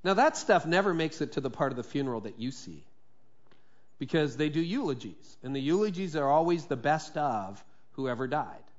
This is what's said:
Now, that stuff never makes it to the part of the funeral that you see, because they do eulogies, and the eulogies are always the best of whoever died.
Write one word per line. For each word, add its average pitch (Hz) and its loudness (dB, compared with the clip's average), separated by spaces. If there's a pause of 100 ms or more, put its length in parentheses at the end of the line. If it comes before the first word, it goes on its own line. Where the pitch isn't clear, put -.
Now, 190 4
that 269 6
stuff 185 4
never 185 4
makes 160 0
it 143 -2
to - 0
the 131 -2
part 135 0
of - -6
the 120 -6
funeral 131 -2
that 104 -10
you 120 -4
see, 80 -14 (1160)
because 143 2
they 151 2
do 151 0
eulogies, 165 -4
and 135 -4
the 139 -2
eulogies 180 2
are 143 2
always 165 6
the 143 0
best 143 0
of 107 -2 (280)
whoever 131 -2
died. 143 -2 (140)